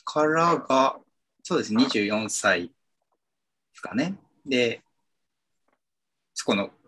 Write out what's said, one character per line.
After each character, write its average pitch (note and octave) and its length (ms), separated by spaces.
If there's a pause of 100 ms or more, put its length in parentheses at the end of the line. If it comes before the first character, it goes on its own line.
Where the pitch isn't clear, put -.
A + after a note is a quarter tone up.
か D3+ 220
ら D#3+ 300
が、 C3+ 440 (420)
そ F3 140
う - 20
で A2 60
す G#2 100
ね、 A#2 80
二 C3 60
十 G#2+ 160
四 G#2+ 260
歳 F2+ 380
で - 40 (1000)
す - 80
か - 140
ね。 E3 220 (300)
で、 B2 360 (1500)
そ - 100
こ A#2+ 100
の、 G2+ 160 (180)